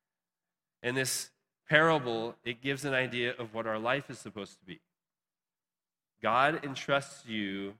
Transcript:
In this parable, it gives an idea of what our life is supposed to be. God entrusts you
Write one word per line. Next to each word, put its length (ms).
In 120
this 360
parable, 680
it 160
gives 240
an 80
idea 460
of 160
what 120
our 120
life 320
is 80
supposed 400
to 80
be. 140
God 440
entrusts 640
you 540